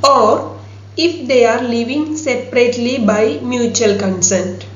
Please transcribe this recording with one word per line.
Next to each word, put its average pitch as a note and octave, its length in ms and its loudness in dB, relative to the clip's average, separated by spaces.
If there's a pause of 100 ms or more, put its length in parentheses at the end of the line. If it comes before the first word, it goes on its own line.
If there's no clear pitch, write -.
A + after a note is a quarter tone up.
or B3+ 540 2 (380)
if E4 320 -2
they B3 180 6
are A#3 160 2
living B3+ 560 -2
separately A#3+ 800 0
by A3 460 2
mutual A#3 520 0
consent. F#3 720 -2 (100)